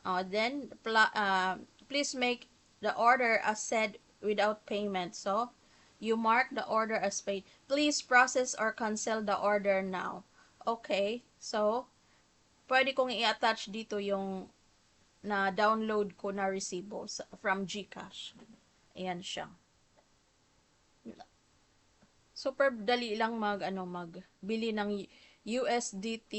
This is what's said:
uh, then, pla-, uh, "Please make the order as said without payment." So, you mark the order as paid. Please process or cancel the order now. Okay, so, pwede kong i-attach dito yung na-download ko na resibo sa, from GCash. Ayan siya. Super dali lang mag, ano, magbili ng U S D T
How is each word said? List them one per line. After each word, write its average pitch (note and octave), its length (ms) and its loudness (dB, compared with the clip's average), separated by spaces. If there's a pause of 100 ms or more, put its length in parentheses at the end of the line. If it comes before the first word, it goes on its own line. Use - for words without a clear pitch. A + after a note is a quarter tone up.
uh, F#3 240 -2
then, A#3 400 -2 (160)
pla-, A3 320 4
uh, F#3+ 480 2 (240)
"Please C#4+ 240 0
make B3 400 -2 (320)
the G#3 160 0
order A#3 400 6
as - 240 -2
said A3 400 -2 (160)
without G#3 480 0
payment." G3 480 -4
So, A3 400 -2 (480)
you A3+ 160 2
mark A3+ 320 4
the A3 160 -4
order A3 320 0
as G3 240 -2
paid. G3 240 -4 (240)
Please D4 320 2
process B3+ 480 4
or A3 240 -2
cancel A3 480 -2
the G3+ 160 0
order G3+ 400 2
now. F#3 480 -4 (400)
Okay, A3 560 -2 (160)
so, A3 480 0 (800)
pwede C4 240 4
kong B3+ 240 2
i-attach A3 560 0
dito G#3 320 -4
yung G3 480 -4 (720)
na-download G#3 960 2
ko G3+ 160 -6
na G3 160 0
resibo G3 560 -8
sa, - 160 -8 (160)
from G3 240 -2
GCash. - 720 -12 (640)
Ayan F3+ 240 -6
siya. - 240 -8 (3000)
Super C4+ 400 2
dali A#3 400 0
lang A3+ 240 0
mag, G#3 240 0
ano, F#3 240 -4
magbili F#3 880 -6
ng G#3 320 -4 (480)
U B3+ 120 0
S A#3+ 280 -2
D A3 240 -6
T - 200 -18